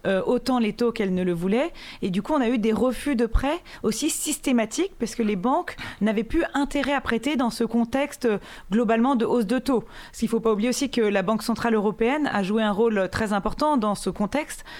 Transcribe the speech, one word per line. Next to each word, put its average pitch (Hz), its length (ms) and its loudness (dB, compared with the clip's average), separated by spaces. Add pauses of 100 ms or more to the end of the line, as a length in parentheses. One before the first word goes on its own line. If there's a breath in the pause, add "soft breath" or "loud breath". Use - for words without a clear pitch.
euh, 190 180 2
autant 247 320 2
les 208 140 2
taux 240 180 0
qu'elles 196 240 -2
ne 180 80 0
le 175 120 0
voulaient. 208 380 0 (300 loud breath)
Et 202 60 -2
du 190 140 -2
coup, 302 100 -2
on 294 80 4
a 226 80 2
eu 254 80 2
des 220 160 2
refus 247 420 0
de 233 120 2
prêts 285 340 0 (220 loud breath)
aussi 233 260 0
systématiques 277 920 -2
parce - 160 -6
que 233 80 -2
les 208 140 0
banques 254 400 -2 (240 loud breath)
n'avaient 214 240 0
plus 311 200 0 (100)
intérêt 277 400 0
à 262 80 0
prêter 233 340 0
dans 240 140 2
ce - 120 -4
contexte, 233 600 -2
euh, 208 140 2 (340 loud breath)
globalement 233 440 4
de 226 100 2
hausse 240 180 2
de 240 140 0
taux. 233 220 2
Parce - 380 -16
qu'il 226 80 0
ne - 40 -2
faut 226 100 2
pas 226 120 2
oublier 214 180 2
aussi 254 180 0
que 240 140 0
la 202 180 2
Banque 214 220 0
Centrale 226 320 0
Européenne 226 580 2
a 202 100 2
joué 208 200 0
un 208 100 2
rôle 202 380 2
très 214 240 0
important 285 420 2
dans 208 180 2
ce - 140 -4
contexte 208 560 -2 (160 loud breath)